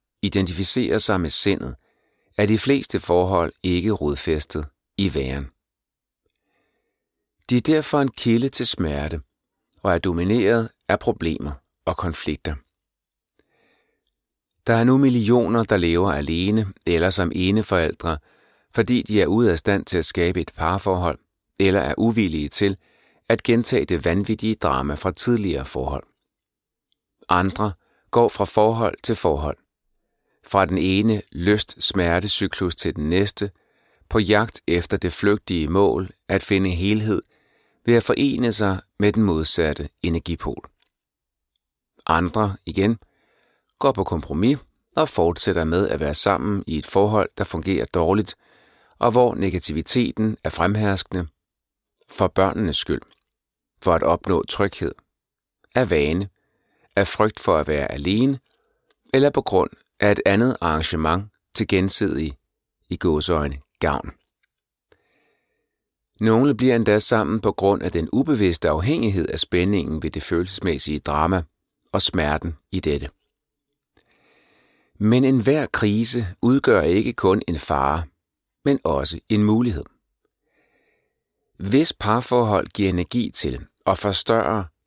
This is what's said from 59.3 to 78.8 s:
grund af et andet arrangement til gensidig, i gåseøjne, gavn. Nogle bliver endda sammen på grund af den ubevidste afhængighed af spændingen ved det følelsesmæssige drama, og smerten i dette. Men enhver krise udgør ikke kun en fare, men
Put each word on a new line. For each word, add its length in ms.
grund 280
af 120
et 140
andet 360
arrangement 640
til 140
gensidig, 720
i 80
gåseøjne, 640
gavn. 320
Nogle 360
bliver 200
endda 240
sammen 420
på 100
grund 320
af 80
den 220
ubevidste 560
afhængighed 600
af 100
spændingen 640
ved 80
det 120
følelsesmæssige 760
drama, 440
og 100
smerten 560
i 80
dette. 300
Men 240
enhver 420
krise 600
udgør 400
ikke 320
kun 340
en 100
fare, 460
men 180